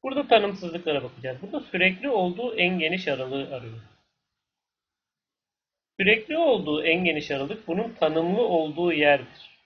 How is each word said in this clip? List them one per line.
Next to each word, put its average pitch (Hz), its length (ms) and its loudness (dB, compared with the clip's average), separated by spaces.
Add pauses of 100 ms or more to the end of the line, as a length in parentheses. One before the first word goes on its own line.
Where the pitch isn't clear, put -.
Burada 277 260 -4
tanımsızlıklara 175 720 2
bakacağız. 127 400 -10
Burada 277 180 -6
sürekli 185 480 0
olduğu 208 480 -2
en 180 220 2
geniş 165 300 -2
aralığı 135 460 -4
arıyoruz. 113 280 -12 (2250)
Sürekli 220 360 2
olduğu 196 480 2
en 170 200 2
geniş 151 260 -2
aralık 139 380 -6
bunun 208 260 -4
tanımlı 165 480 2
olduğu 170 500 0
yerdir. 147 720 0